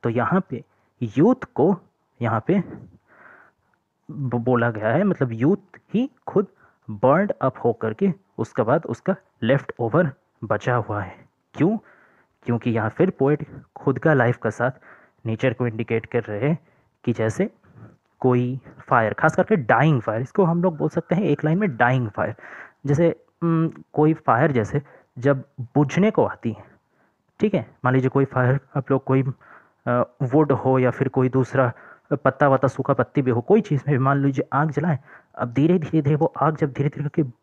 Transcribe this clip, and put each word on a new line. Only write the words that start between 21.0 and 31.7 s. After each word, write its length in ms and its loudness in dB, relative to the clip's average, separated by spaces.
हैं 80 0
एक 220 0
line 120 2
में 200 -2
dying 320 2
fire। 260 -4
जैसे, 400 0
उम, 280 0
कोई 200 4
फायर 380 2
जैसे 300 -2
जब 280 0
बुझने 500 0
को 140 2
आती 260 -8
है, 140 -14
ठीक 140 0
है, 180 -4
मान 80 4
लीजिए 160 2
कोई 160 2
फायर, 340 0
आप 140 -4
लोग 120 0
कोई, 200 0
अ, 160 0
वुड 300 2
हो 280 2
या 120 2
फिर 160 -2
कोई 220 0
दूसरा 440 0